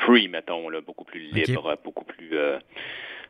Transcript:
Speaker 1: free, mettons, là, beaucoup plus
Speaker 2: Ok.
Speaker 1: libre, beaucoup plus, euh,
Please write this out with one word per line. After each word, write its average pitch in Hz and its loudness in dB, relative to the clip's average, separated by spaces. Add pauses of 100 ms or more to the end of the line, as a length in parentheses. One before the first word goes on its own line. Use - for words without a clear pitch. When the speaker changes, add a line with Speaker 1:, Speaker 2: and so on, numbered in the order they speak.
Speaker 1:
free, 117 8
mettons, 82 -4
là, 80 -4
beaucoup - -14
plus 80 -12
Speaker 2:
Ok. 78 2
Speaker 1:
libre, 78 0
beaucoup - -10
plus, 82 -14
euh, 73 2 (720)